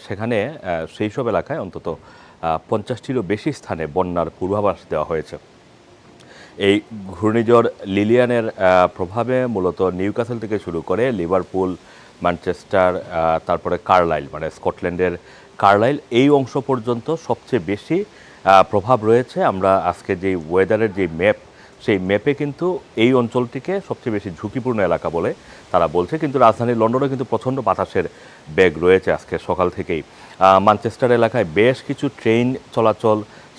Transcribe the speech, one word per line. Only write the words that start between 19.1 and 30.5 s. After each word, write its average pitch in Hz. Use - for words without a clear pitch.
আমরা 95
আজকে 90
যেই 92
ওয়েদারের 92
যে 92
ম্যাপ, 90
সেই 104
ম্যাপে 101
কিন্তু 151
এই 117
অঞ্চলটিকে 127
সবচেয়ে 117
বেশি 101
ঝুঁকিপূর্ণ 110
এলাকা 85
বলে 85
তারা 85
বলছে। 87
কিন্তু 143
রাজধানী 120
লন্ডনে 117
কিন্তু 131
প্রচণ্ড 127
বাতাসের 95
বেগ 85
রয়েছে 92
আজকে 80
সকাল 90
থেকেই। 87
আহ, 95